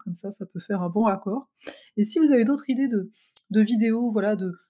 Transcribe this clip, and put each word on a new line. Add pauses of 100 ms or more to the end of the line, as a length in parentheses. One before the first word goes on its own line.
comme
ça,
ça
peut
faire
un
bon
raccord. (480)
Et
si
vous
avez
d'autres
idées
de, (400)
de
vidéos,
voilà,
de, (140)